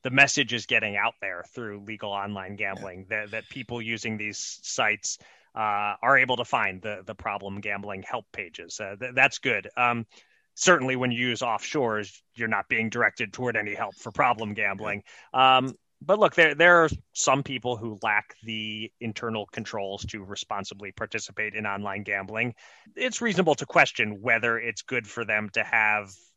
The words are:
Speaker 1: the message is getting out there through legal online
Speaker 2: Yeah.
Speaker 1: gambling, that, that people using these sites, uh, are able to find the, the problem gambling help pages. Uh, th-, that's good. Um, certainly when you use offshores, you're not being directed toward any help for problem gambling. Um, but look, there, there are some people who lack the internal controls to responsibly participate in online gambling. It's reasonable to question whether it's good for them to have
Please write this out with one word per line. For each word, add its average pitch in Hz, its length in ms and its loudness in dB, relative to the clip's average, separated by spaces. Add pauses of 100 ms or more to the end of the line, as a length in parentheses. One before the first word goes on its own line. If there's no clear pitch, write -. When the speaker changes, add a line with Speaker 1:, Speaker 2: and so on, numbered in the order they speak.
Speaker 1:
the 127 80 -2
message 135 420 4
is 113 120 -4
getting 107 300 0
out 104 240 0
there 90 240 -8 (100)
through 104 320 -10
legal 107 260 -8
online 101 400 -6
Speaker 2:
Yeah. 101 220 -4
Speaker 1:
gambling, 95 360 -12
that, 107 220 -4
that 110 180 -8
people 120 320 -10
using 110 340 -4
these 104 480 -8
sites, - 540 -2 (380)
uh, 104 460 -2
are 135 160 6
able 127 200 4
to 120 80 -2
find 98 360 0
the, 98 240 -8
the 113 100 -10
problem 101 440 -6
gambling 101 440 -6
help 120 280 -8
pages. 85 480 -12
Uh, 104 180 -8
th-, 123 160 -10
that's 135 260 4
good. 107 360 -2
Um, 120 300 2 (540)
certainly 131 360 6
when 123 160 0
you 117 160 -2
use 117 140 -2
offshores, 113 760 -2 (140)
you're 117 140 -4
not 104 200 0
being 113 220 2
directed 110 420 0
toward 123 240 -2
any 104 200 -2
help 101 180 -6
for - 180 -12
problem 110 440 2
gambling. 101 480 -4 (280)
Um, 131 440 6 (260)
but 185 160 2
look, 202 160 4
there, 156 220 6
there 170 280 10
are 156 60 4 (240)
some 139 300 2
people 123 340 -6
who 107 240 -8
lack 107 400 0
the 110 580 -8
internal 113 460 -6
controls 98 600 -8
to 104 180 -10
responsibly 98 680 -10
participate 107 640 -6
in 107 140 -6
online 101 340 -4
gambling. 107 540 -4 (400)
It's 254 260 -4
reasonable 185 320 4
to - 140 -2
question 110 520 2
whether 117 380 2
it's 113 240 -6
good 120 240 -4
for 113 200 -6
them 107 280 0
to 110 100 0
have 107 480 2 (260)